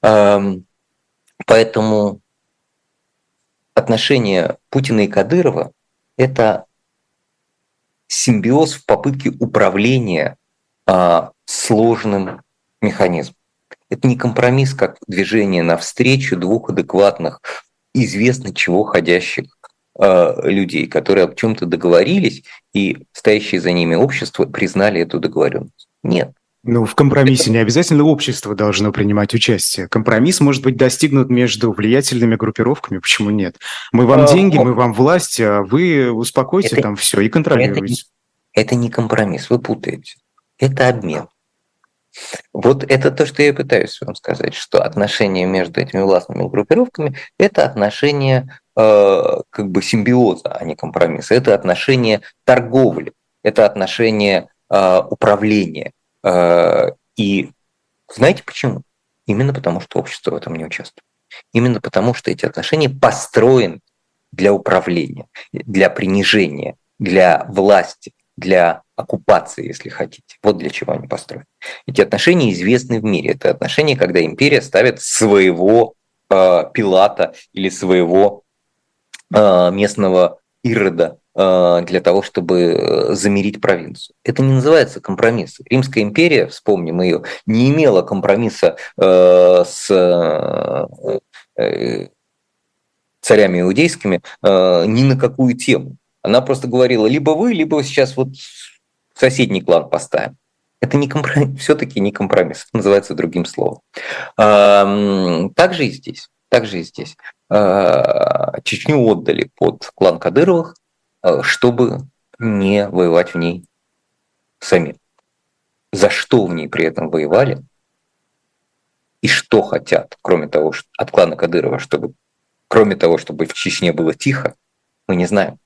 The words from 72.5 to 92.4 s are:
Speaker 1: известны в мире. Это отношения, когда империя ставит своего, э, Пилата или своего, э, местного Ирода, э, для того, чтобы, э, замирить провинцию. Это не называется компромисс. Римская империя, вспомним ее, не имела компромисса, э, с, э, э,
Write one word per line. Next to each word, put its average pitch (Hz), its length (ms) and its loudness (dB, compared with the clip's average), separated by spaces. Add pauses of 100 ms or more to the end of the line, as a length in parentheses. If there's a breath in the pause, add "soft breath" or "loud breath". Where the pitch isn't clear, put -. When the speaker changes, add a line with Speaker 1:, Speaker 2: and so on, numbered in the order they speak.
Speaker 1:
известны 117 480 -2
в 104 40 -8
мире. 101 280 -2
Это - 180 0
отношения, - 480 -2
когда 90 260 0
империя 135 380 0
ставит 113 400 0
своего, 101 920 2 (340)
э, 92 340 4 (100)
Пилата 95 600 2 (200 loud breath)
или 95 160 -4
своего, 92 760 2 (880)
э, 90 380 4
местного 95 680 0 (240)
Ирода, 95 560 -2 (160)
э, 90 500 2
для 87 160 -4
того, 95 220 2
чтобы, 90 380 -2
э, 82 520 0
замирить 101 480 -2
провинцию. - 640 -4
Это - 180 -4
не 135 120 2
называется 135 460 2
компромисс. 113 600 -2 (100)
Римская 131 340 0
империя, 120 440 2
вспомним 87 540 -4
ее, 85 220 0 (220 loud breath)
не 117 240 2
имела 139 320 4
компромисса, 98 760 0 (200 loud breath)
э, 90 680 6
с, - 260 -8
э, 87 1300 -2 (420 loud breath)
э, 50 460 -4 (1120)